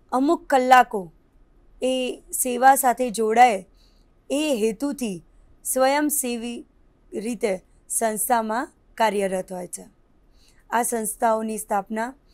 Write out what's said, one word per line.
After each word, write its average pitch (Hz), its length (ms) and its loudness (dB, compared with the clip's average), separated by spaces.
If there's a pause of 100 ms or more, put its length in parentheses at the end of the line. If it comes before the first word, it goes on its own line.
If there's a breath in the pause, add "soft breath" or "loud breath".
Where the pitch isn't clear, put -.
(120)
અમુક 285 340 0
કલાકો 254 640 4 (680)
એ 254 400 -4 (100)
સેવા 254 420 4
સાથે 254 360 0
જોડાય 220 580 4 (640 soft breath)
એ 294 320 0
હેતુથી 226 640 -4 (400)
સ્વયંસેવી 254 1000 -2 (480)
રીતે 208 520 -4 (240)
સંસ્થામાં 226 800 -2 (260)
કાર્યરત 196 580 -2
હોય 180 140 -10
છે. - 180 -16 (840 soft breath)
આ 233 120 0
સંસ્થાઓની 220 760 -2
સ્થાપના 220 560 -4 (180)